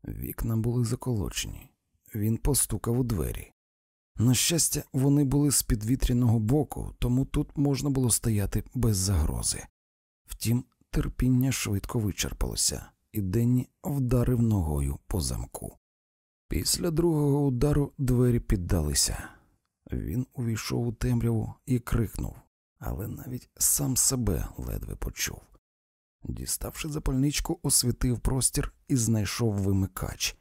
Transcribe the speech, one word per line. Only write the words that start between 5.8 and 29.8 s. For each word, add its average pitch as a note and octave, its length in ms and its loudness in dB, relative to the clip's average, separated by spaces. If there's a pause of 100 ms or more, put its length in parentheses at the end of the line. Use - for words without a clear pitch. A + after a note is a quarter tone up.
боку, A#2 600 0
тому B2+ 260 2
тут - 320 -4
можна C#3+ 320 0
було C3 200 2
стояти G#2+ 540 0 (100)
без A2+ 240 2
загрози. D2+ 680 0 (600)
Втім, A#2+ 380 -2 (260)
терпіння C3 600 2
швидко A2 480 -2
вичерпалося, - 840 -2 (260)
і G#2+ 100 -4
Денні A#2 480 2 (140)
вдарив B2 580 0
ногою D2+ 680 0
по F2 140 -2
замку. A#1 560 -8 (680)
Після - 440 -2
другого D3 540 2
удару C#3+ 520 2
двері B2 420 4
піддалися. F2 840 0 (680)
Він B2 420 -4
увійшов A#2+ 540 -4
у A#2 60 -4
темряву A#2 600 0 (120)
і B2 140 0
крикнув, - 560 -2 (440)
але C2 280 -6
навіть - 500 -12
сам C3+ 400 0
себе G#2 500 0 (100)
ледве G1+ 380 -8
почув. - 460 -8 (840)
Діставши - 680 -8
запальничку, C#3 720 0
освітив B2 560 2
простір - 540 0 (140)
і C#3+ 80 2
знайшов A2 580 2
вимикач. G2 880 0